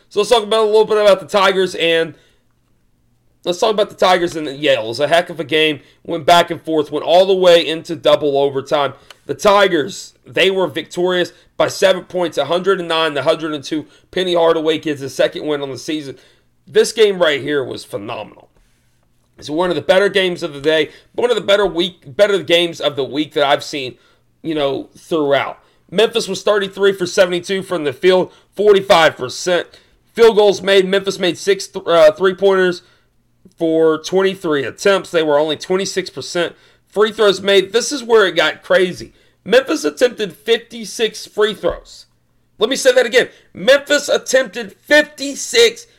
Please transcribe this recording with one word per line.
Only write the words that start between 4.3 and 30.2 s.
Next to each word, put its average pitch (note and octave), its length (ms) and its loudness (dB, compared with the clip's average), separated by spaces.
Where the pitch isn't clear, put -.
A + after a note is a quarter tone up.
and D#3 100 -6
Yale. C#3 380 0
It - 20 -8
was A#2 140 -6
a C#3+ 80 2
heck E3+ 200 2
of E3 120 -10
a - 20 -8
game. D#3 380 0
Went E3+ 200 -8
back E3+ 240 4
and D#3 120 -8
forth. D#3 280 -2
Went D3 160 -6
all F3 200 4
the F#3+ 100 2
way F3 320 6
into D#3+ 300 -6
double D3 400 0
overtime. C#3 560 -2
The C#3 100 -8
Tigers, F#3+ 760 0
they D3+ 240 0
were F#3+ 180 0
victorious F3 680 -4
by D#3+ 100 2
seven F#3+ 380 0
points, F3 320 -6
a C#3 80 0
hundred F3+ 340 -2
and E3+ 80 -8
nine D#3+ 280 -2
to C3+ 80 -4
hundred D#3 300 -2
and C#3+ 120 -10
two. D3+ 200 -6
Penny F#3 240 -4
Hardaway D#3+ 420 2
gets D3 240 -6
his C3+ 120 -10
second D#3+ 320 -2
win D3 160 -4
on C#3 100 -8
the B2+ 60 -12
season. C#3+ 400 -10
This G#3+ 280 0
game G3+ 260 2
right D3+ 220 0
here C#3 240 -2
was A#2 180 -10
phenomenal. G#2+ 600 -12
It's - 120 -16
one E3+ 200 -2
of E3 80 -4
the C#3+ 40 -4
better F#3+ 280 4
games F3+ 340 -2
of D#3+ 100 -8
the C#3+ 60 -14
day, D#3 300 0
one A#3+ 160 0
of A#3 80 0
the G3 40 -4
better G3+ 240 2
week, E3 520 -6
better G3+ 260 2
games E3+ 380 0
of C#3 160 -4
the C3+ 80 -2
week C#3 300 -6
that D3 100 0
I've C#3 180 2
seen, C3+ 340 -10
you D#3+ 120 -8
know, C#3 440 -4
throughout. C#3 680 -2
Memphis A3 380 0
was F#3 160 -10
thirty-three G3 480 0
for G3 140 -4
seventy-two F3+ 580 -2
from E3 220 -6
the C#3 80 -2
field, F#3 400 0
forty-five F#3+ 600 4
percent. D3+ 520 -4
Field A3+ 220 6